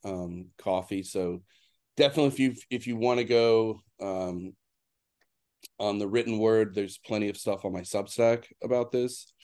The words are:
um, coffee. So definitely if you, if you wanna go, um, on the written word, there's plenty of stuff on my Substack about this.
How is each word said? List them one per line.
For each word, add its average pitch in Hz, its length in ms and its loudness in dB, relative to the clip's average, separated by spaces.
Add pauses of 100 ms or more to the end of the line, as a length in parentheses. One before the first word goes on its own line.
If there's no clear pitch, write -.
um, 90 420 -8 (120)
coffee. 95 440 -2
So 90 400 -4 (540)
definitely 143 320 4
if 135 100 -4
you, 131 160 4 (160)
if 123 160 -6
you 120 100 -4
wanna 120 280 2
go, 113 560 4 (200)
um, 92 540 -6 (1200)
on 101 200 -2
the 104 100 -4
written 113 300 -2
word, 110 360 4
there's 98 240 -6
plenty 107 300 -2
of 101 80 -6
stuff 98 280 -4
on 95 80 -4
my 92 80 -6
Substack 117 640 0 (180)
about 120 300 -2
this. 127 400 -4 (120)